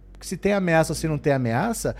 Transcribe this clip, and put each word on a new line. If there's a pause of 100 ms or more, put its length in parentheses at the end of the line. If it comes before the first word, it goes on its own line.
(220)
Se
tem
ameaça
ou
se
não
tem
ameaça,